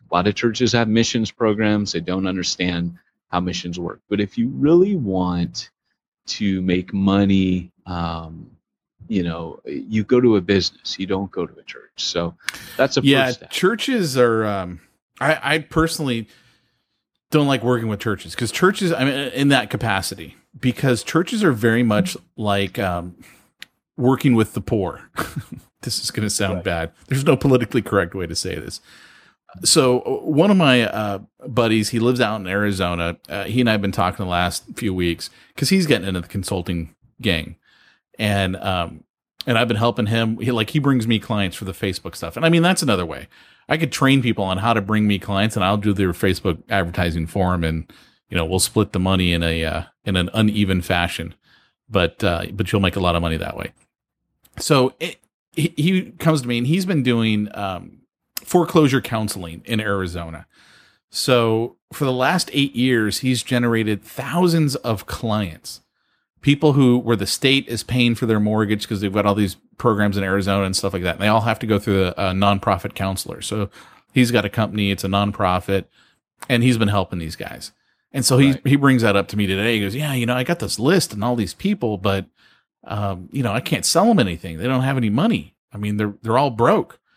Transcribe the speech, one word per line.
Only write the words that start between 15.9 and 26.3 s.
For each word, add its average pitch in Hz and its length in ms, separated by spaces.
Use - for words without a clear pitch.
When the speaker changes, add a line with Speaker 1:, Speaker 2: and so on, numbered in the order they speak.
Speaker 2:
don't 147 160
like 135 160
working 117 260
with 107 120
churches, 95 340
'cause 117 160
churches, 185 420
I 127 120
mean, 139 100
in 139 160
that 123 220
capacity, 95 640
because 123 460
churches 208 400
are 156 80
very 117 320
much 104 320
like, 101 440
um, 90 340
working 131 380
with 110 200
the 110 60
poor. 98 560
<laughs> - 40
This - 200
is - 80
gonna 107 200